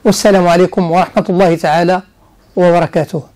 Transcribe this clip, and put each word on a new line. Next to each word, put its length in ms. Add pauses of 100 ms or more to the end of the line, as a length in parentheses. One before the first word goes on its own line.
والسلام 420
عليكم 440
ورحمة 380
الله 260
تعالى 460 (540)
وبركاته. 680 (120)